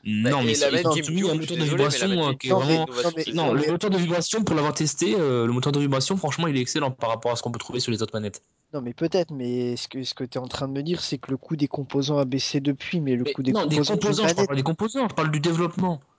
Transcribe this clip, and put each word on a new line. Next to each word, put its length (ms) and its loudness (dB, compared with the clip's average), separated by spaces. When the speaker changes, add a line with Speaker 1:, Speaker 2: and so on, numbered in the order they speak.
Speaker 1:
Non, 340 2
Speaker 2:
Bah, 60 2
Speaker 1:
mais 80 4
Speaker 2:
et 40 2
Speaker 1:
c'est, 160 4
Speaker 2:
la 80 2
Speaker 1:
ils 80 0
ont 20 4
Speaker 2:
manette 40 4
Speaker 1:
supprimé 280 0
Speaker 2:
GameCube, 80 2
Speaker 1:
un 120 0
Speaker 2:
je 60 -6
suis 60 -4
Speaker 1:
moteur 40 -4
de 60 0
Speaker 2:
désolé, 200 2
mais 160 2
la 80 0
Speaker 1:
vibration, 0 -
Speaker 2:
manette 180 2
Speaker 1:
hein, 140 0
qui 80 -8
est 20 -2
Speaker 3:
Non, 100 4
mais, 60 0
Speaker 1:
vraiment, 200 4
Speaker 2:
d'innovation, 240 0
Speaker 3:
non, 60 -2
mais, 80 -2
Speaker 2:
c'est 100 -6
Speaker 1:
non, 120 0
Speaker 3:
non, 80 2
Speaker 1:
le 80 4
Speaker 3:
mais 60 2
Speaker 1:
moteur 220 0
de 80 2
vibration, 460 0
pour 120 2
l'avoir 180 2
testé, 460 0
euh, 260 2
le 60 2
moteur 200 0
de 80 2
vibration, 380 2
franchement, 300 -2
il 100 2
est 40 2
excellent 300 0
par 180 -4
rapport 220 0
à 40 0
ce 80 -6
qu'on 80 -4
peut 80 -6
trouver 220 -4
sur 100 -2
les 100 0
autres 140 -4
manettes. 260 -6
Speaker 3:
Non, 80 -6
mais 120 -8
peut-être, 380 0
mais 440 -2
ce 120 -10
que, 160 -8
ce 100 -6
que 100 -8
t'es 160 -6
en 80 -8
train 200 -6
de 60 -6
me 80 -4
dire, 200 -4
c'est 160 -4
que 120 -14
le 80 -2
coût 180 -6
des 120 0
composants 500 -2
a 80 4
baissé 360 -2
depuis, 400 -2
mais 140 2
le 100 0
Speaker 1:
Mais 80 -4
Speaker 3:
coût 100 -4
des 80 2
Speaker 1:
non, 140 2
des 100 0
Speaker 3:
composants 180 2
d'une 80 0
Speaker 1:
composants, 260 2
je 60 4
parle 20 2
Speaker 3:
manette 140 2
Speaker 1:
pas 60 0
des 80 0
composants, 460 0
je 40 -8
parle 180 0
du 80 0
développement. 640 0